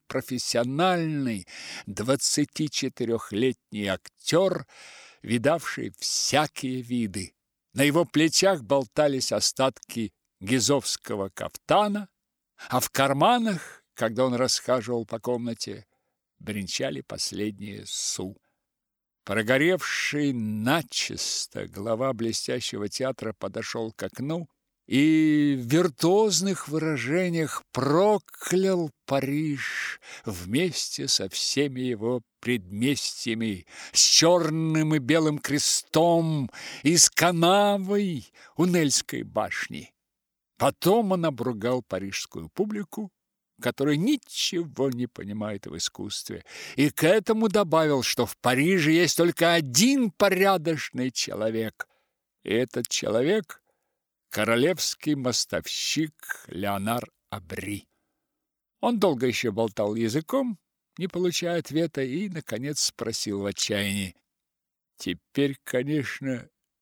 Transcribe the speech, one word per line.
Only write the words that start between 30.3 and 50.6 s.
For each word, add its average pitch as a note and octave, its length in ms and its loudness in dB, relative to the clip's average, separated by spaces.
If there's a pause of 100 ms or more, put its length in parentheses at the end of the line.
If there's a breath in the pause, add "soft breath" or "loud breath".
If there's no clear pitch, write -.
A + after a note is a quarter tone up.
со G2 200 0
всеми C3+ 520 -2
его A#2+ 420 -2 (180)
предместьями, A2+ 1300 -2 (260 loud breath)
с - 80 4
чёрным D#3 920 4
и D3+ 40 4
белым D3+ 420 2
крестом D#3 1120 2 (340 loud breath)
и E3 120 6
с - 140 6
канавой F#3+ 1200 2 (240 loud breath)
у D#3+ 80 4
Нельской D3+ 600 0
башни. - 680 -6 (640)
Потом F#3+ 560 2
он E3+ 140 0
обругал A#2+ 560 -2
парижскую F#2 680 -8
публику, G#3 600 -6 (500)
которая C3+ 360 0
ничего E3+ 920 -2
не B2 180 -4
понимает G#2 600 -10
в D2+ 100 -12
искусстве, - 680 -10 (320 loud breath)
и C#3+ 140 4
к - 140 0
этому A3 440 4
добавил, D#3+ 540 2
что - 220 0
в - 140 -6
Париже D3+ 540 4
есть E3 240 4
только E3+ 360 4
один F3 600 4
порядочный E3+ 960 2